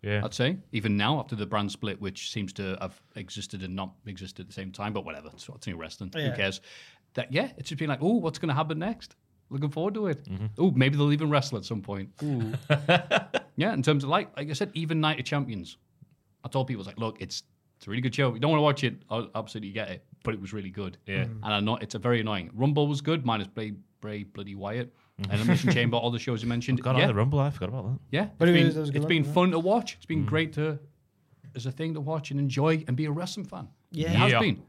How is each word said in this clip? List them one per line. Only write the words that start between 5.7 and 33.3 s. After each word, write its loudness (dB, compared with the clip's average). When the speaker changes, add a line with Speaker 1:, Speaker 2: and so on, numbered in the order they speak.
Speaker 2:
wrestling. -10
Speaker 3:
Yeah. 0
Speaker 2:
Who -4
cares? 0
That, -4
yeah, 0
it's -10
just -8
been -2
like, -2
"Ooh, 2
what's -4
gonna 0
happen -2
next?" -6
Looking -2
forward -2
to -2
it. -4
Speaker 1:
Mm-hmm. -4
Speaker 2:
Ooh, 8
maybe 6
they'll 4
even 2
wrestle 2
at -6
some -4
point. -6
Ooh. -2
Speaker 1:
<laughs> 4
Speaker 2:
Yeah, 0
in 0
terms 4
of, -4
like, -2
like -6
I -4
said, -2
even 0
Night 2
of -4
Champions. -4
I -12
told 0
people, -4
it's -10
like, -14
"Look, -4
it's, -8
it's -18
a -14
really -2
good 0
show. 2
You -8
don't 2
wanna 4
watch 4
it, 0
I'll -4
absolutely -8
get -6
it, -10
but -2
it -10
was -10
really -8
good." -8
Speaker 1:
Yeah. 0
Speaker 3:
Mm. -8
Speaker 2:
And 0
I 4
know 2
it's -8
a -4
very 2
annoying. -2
Rumble 4
was -2
good, 0
minus 0
Bray, -8
Bray -8
bloody -12
Wyatt. -6
Speaker 1:
Mm-hmm. -4
Speaker 2:
Elimination 4
Chamber, 4
all 2
the -2
shows -2
you -2
mentioned. 0
Speaker 1:
Oh, -10
God, 2
Speaker 2:
Yeah. 6
Speaker 1:
oh, 4
the 2
Rumble, 4
I 2
forgot -4
about -6
that. -4
Speaker 2:
Yeah, 0
Speaker 3:
But 8
Speaker 2:
it's 8
Speaker 3:
it 8
Speaker 2:
been, 8
Speaker 3:
was, 2
it -2
was -2
a -2
good 0
Speaker 2:
it's 2
Speaker 3:
one, -2
Speaker 2:
been 4
Speaker 3:
yeah. -4
Speaker 2:
fun 6
to 2
watch. 2
It's -20
been 0
Speaker 1:
Mm. 0
Speaker 2:
great 0
to, 0
as -8
a -2
thing -4
to -6
watch -4
and -2
enjoy 2
and 0
be 0
a -2
wrestling -6